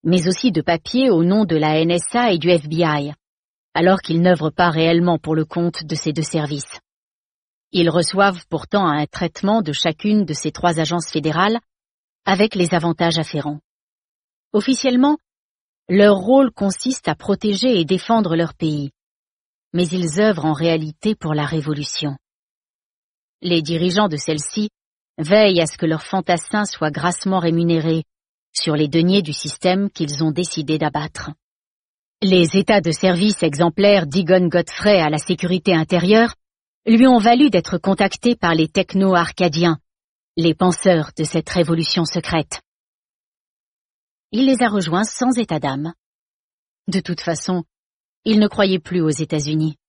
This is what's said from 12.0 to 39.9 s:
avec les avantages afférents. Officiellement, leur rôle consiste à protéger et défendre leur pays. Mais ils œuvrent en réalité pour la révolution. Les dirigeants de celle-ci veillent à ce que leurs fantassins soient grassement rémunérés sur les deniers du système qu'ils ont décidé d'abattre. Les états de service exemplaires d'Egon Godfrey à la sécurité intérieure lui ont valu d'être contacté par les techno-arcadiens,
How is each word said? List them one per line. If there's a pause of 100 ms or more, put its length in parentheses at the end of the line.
avec
les
avantages
afférents. (920)
Officiellement, (720)
leur
rôle
consiste
à
protéger
et
défendre
leur
pays. (840)
Mais
ils
œuvrent
en
réalité
pour
la
révolution. (1200)
Les
dirigeants
de
celle-ci (480)
veillent
à
ce
que
leurs
fantassins
soient
grassement
rémunérés (480)
sur
les
deniers
du
système
qu'ils
ont
décidé
d'abattre. (920)
Les
états
de
service
exemplaires
d'Egon
Godfrey
à
la
sécurité
intérieure (520)
lui
ont
valu
d'être
contacté
par
les
techno-arcadiens, (580)